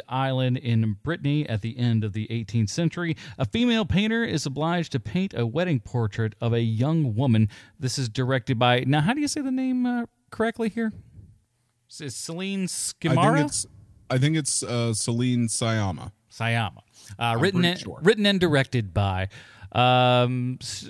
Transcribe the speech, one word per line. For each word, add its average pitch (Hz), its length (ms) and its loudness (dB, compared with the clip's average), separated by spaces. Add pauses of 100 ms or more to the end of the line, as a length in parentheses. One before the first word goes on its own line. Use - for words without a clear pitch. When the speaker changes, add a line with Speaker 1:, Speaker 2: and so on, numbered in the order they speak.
Speaker 1:
island 131 520 0
in 113 340 2 (100)
Brittany 147 460 -2
at 107 120 -2
the 113 160 -8
end 117 280 2
of 101 80 -4
the 110 180 -6
eighteenth 113 380 0
century, 170 480 -2 (200)
a 139 60 -2
female 226 400 2
painter 220 400 2
is 160 220 -2
obliged 156 480 -2
to 135 80 0
paint 185 320 -4
a 117 120 -2
wedding 147 360 0
portrait 113 580 -4
of 117 140 0
a 117 80 2
young 120 540 0
woman. 110 340 4 (280)
This 127 220 -4
is 127 80 -2
directed 127 500 -2
by, 123 300 4
now, 147 140 4
how 190 120 2
do 302 60 -2
you 294 80 -2
say 302 140 -4
the 262 100 -2
name, 254 340 -2
uh, 240 200 -2 (260)
correctly 226 380 -2
here? 220 240 -4 (960)
Is - 100 -20
it 139 140 -8
Celine 190 500 -6
Speaker 2:
I 180 40 -2
Speaker 1:
Sciamma? 170 680 2
Speaker 2:
think 294 100 4
it's, - 220 -6 (420)
I 131 80 0
think 151 200 2
it's, - 260 -2
uh, 117 300 0
Celine 120 560 0
Sciamma. 101 640 -2 (180)
Speaker 1:
Sciamma. 117 460 -2 (420)
Uh, 117 40 -2
Speaker 2:
I'm 117 180 0
Speaker 1:
written 185 180 2
Speaker 2:
pretty 175 140 2
Speaker 1:
and, 180 80 -8
Speaker 2:
sure. 98 200 -10
Speaker 1:
written 208 240 4
and 202 140 4
directed 131 540 2
by, 98 340 0 (460)
um, 123 880 4
s-, - 280 -12